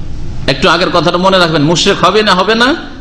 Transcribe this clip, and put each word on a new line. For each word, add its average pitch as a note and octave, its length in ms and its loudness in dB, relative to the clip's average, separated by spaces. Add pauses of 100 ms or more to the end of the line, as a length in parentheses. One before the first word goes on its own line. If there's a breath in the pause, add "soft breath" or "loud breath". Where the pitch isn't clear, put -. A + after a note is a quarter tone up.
(460)
একটু C#3 220 0
আগের E3+ 220 0
কথাটা F3 280 0
মনে F#3+ 200 2
রাখবেন, E3 240 2
মুশরিক E3+ 420 2
হবে G3 180 2
না, G3+ 120 2
হবে F#3+ 200 0
না, B3 200 2 (260)